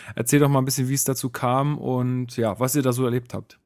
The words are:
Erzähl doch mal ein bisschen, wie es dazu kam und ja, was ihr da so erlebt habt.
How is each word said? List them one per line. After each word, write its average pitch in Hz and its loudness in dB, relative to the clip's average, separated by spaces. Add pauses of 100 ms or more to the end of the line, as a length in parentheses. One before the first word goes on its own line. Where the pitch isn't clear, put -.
(140)
Erzähl 120 2
doch 143 6
mal 139 4
ein 131 2
bisschen, 131 -2
wie 135 -2
es 135 0
dazu 135 -2
kam 135 0
und 127 -2
ja, 110 0
was 127 0
ihr 143 2
da 127 2
so 127 0
erlebt 120 -2
habt. - -12